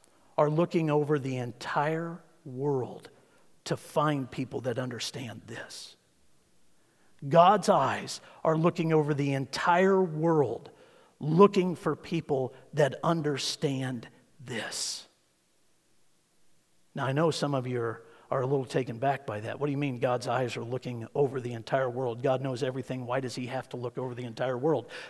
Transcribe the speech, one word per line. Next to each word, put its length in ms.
are 120
looking 400
over 280
the 200
entire 800
world 640
to 140
find 520
people 300
that 180
understand 680
this. 480
God's 400
eyes 500
are 140
looking 340
over 220
the 180
entire 720
world, 680
looking 520
for 220
people 580
that 280
understand 1080
this. 640
Now, 120
I 80
know 180
some 240
of 100
you 140
are, 240
are 120
a 40
little 200
taken 340
back 260
by 140
that. 180
"What 100
do 40
you 60
mean 220
God's 280
eyes 300
are 80
looking 500
over 240
the 140
entire 360
world? 320
God 200
knows 200
everything. 440
Why 160
does 140
he 100
have 240
to 80
look 200
over 160
the 120
entire 320
world? 340